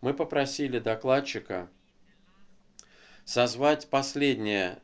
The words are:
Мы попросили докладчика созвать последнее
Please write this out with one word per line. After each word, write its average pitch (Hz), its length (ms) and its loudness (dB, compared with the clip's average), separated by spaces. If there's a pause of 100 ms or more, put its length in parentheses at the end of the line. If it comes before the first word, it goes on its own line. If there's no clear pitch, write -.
Мы 131 140 0
попросили 139 640 -2
докладчика 113 880 -2 (1600)
созвать 123 640 2
последнее 110 960 0